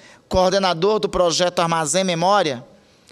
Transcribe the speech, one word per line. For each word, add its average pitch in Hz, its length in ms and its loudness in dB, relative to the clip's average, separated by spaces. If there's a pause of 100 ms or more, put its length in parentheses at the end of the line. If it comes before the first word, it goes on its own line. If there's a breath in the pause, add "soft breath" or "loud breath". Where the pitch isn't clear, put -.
(280 loud breath)
coordenador 185 720 0
do 202 100 -4
projeto 175 500 0
Armazém 165 440 0
Memória, 170 640 0 (460 soft breath)